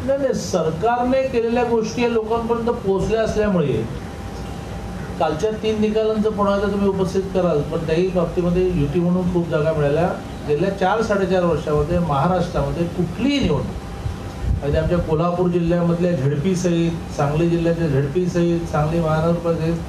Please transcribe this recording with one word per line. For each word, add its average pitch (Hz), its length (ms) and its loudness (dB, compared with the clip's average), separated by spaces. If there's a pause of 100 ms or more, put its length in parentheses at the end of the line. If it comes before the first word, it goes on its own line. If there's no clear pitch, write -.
नाही, 269 120 0
नाही, 262 160 0
सरकारने 226 920 0
केलेल्या 233 360 2
गोष्टी 233 380 0
या 240 60 2
लोकांपर्यंत 226 580 0
पोहोचल्या 196 560 0
असल्यामुळे 170 880 -2 (1080)
कालच्या 160 300 0
तीन 214 300 -2
निकालांचं 214 500 2
पुन्हा 202 260 2
एकदा 202 160 0
तुम्ही 202 160 2
उपस्थित 185 340 0 (120)
कराल, 170 280 2
पण 160 240 -4
त्याही 160 220 2
बाबतीमध्ये 175 680 0
युती 147 260 0
म्हणून 180 320 2
खूप 170 160 0
जागा 156 240 2
मिळाल्या. 151 360 2 (400)
गेल्या 170 300 0
चार 196 240 2
साडेचार 190 420 2
वर्षामध्ये 156 540 0
महाराष्ट्रामध्ये 165 840 0
कुठलीही 226 560 0
निवडणूक, 170 360 -2 (840)
म्हणजे, 143 180 0
आमच्या 165 200 2
कोल्हापूर 175 520 0
जिल्ह्यामधल्या 170 640 2
झेडपी 143 440 0
सहित, 170 600 0
सांगली 151 320 2
जिल्ह्यातल्या 165 400 2
झेडपी 143 380 0
सहित, 170 340 2
सांगली 156 400 0
महानगरपालिकेत 165 720 0 (140)